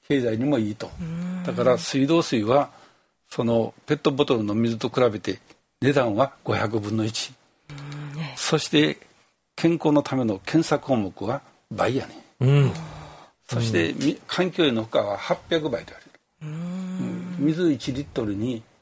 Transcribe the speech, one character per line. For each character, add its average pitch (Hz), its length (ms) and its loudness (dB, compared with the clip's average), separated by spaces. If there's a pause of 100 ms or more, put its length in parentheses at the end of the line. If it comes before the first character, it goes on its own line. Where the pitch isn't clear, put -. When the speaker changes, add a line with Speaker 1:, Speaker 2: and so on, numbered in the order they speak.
Speaker 1:
経 139 140 2
済 113 160 0
に 123 80 -2
も 143 140 2
い 107 100 0
い 110 60 -6
と。 - 160 -12 (100)
Speaker 2:
う - 20 -6
ん。 170 400 -6
Speaker 1:
だ - 100 -4
か 120 100 -2
ら、 127 160 4
水 139 260 0
道 165 160 4
水 117 220 0
は、 135 260 4 (640)
そ 123 120 -2
の、 117 300 2 (140)
ペ 151 80 2
ッ - 20 -12
ト 151 140 2
ボ 139 120 0
ト 131 140 2
ル 110 60 0
の 104 100 -2
水 113 240 2
と 113 120 -4
比 131 200 0
べ 104 100 -4
て、 - 200 -6 (420)
値 135 120 2
段 120 220 2
は 131 180 2 (100)
五 110 100 0
百 107 260 0
分 104 160 -4
の 110 100 2
一。 - 280 -6 (360)
Speaker 2:
う 147 40 -16 (420)
ん、 156 40 -10
ね。 139 180 -8
Speaker 1:
そ - 220 2
し - 100 -4
て、 151 300 4 (560)
健 170 220 4
康 151 140 2
の 147 120 6
た - 120 -4
め 131 80 0
の 104 220 -2
検 160 180 4
査 147 140 2
項 135 180 0
目 98 300 -4
は 120 160 -4 (300)
倍 110 240 -2
や 127 100 -4
ね。 - 180 -20 (160)
Speaker 3:
う 123 60 2
ん。 143 260 6 (760)
Speaker 1:
そ 117 120 -2
し 117 100 0
て、 90 200 2
Speaker 3:
う - 40 -6
ん。 - 100 -4
Speaker 1:
み-、 - 220 0
環 180 240 0
境 170 140 2
へ 135 60 4
の 113 120 0
負 113 140 -2
荷 110 60 4
は 101 140 -2
八 - 220 -4 (100)
百 160 200 0
倍 - 160 -4
と - 80 -20
言 - 20 -20
わ - 60 -20
れ - 40 -20
る。 - 140 -20 (220)
Speaker 2:
う 151 40 -14
ん。 170 920 -8
Speaker 1:
う 139 40 0
ん。 - 40 0
水 160 260 2
一 127 200 -4
リ 135 80 -4
ッ - 20 -8
ト 120 220 -4
ル 104 100 -2
に 113 260 -4 (200)